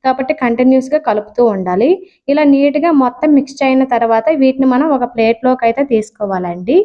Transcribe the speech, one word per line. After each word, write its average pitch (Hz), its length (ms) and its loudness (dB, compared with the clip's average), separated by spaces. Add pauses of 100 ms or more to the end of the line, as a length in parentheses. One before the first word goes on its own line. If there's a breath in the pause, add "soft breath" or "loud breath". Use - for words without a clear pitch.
కాబట్టి 262 320 -4
కంటిన్యూస్‌గా 262 640 0
కలుపుతూ 214 460 -4
ఉండాలి. 196 440 0 (380 loud breath)
ఇలా 294 180 0
నీట్‌గా 285 500 2
మొత్తం 254 380 0
మిక్స్ 277 300 0
అయిన 262 220 2
తర్వాత 226 400 0 (100)
వీటిని 262 360 2
మనం 277 200 0
ఒక 247 200 -2
ప్లేట్లోకి 233 540 0
అయితే 233 200 0
తీసుకోవాలండి. 196 1000 -4